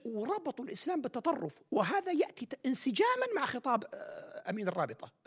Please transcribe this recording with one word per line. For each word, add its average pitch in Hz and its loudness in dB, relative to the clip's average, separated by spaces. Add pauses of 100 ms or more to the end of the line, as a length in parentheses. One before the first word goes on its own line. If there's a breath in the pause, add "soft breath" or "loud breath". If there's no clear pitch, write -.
وربطوا 262 -4
الإسلام 339 0
بالتطرف، 254 -2 (120)
وهذا 359 2
يأتي - 0
ت-، - -10
انسجاما 403 4 (100)
مع 285 2
خطاب، 240 2 (100)
آه، - -10
أمين 202 -4
الرابطة، 160 -4 (160)